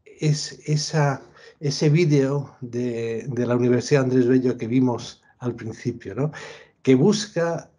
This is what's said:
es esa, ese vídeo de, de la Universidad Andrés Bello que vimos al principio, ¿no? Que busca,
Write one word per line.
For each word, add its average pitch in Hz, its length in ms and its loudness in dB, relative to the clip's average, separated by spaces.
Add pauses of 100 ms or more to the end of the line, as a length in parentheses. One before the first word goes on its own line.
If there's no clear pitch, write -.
es - 600 -4
esa, 147 520 0 (400)
ese 151 300 0
vídeo 143 720 2
de, 117 640 -6
de 120 200 -2
la 120 80 2
Universidad 123 480 2
Andrés 127 240 2
Bello 127 280 2
que 117 120 -6
vimos 123 560 -2 (160)
al 120 160 -6
principio, 110 580 -10
¿no? 139 180 -4 (520)
Que 135 100 4
busca, 170 840 0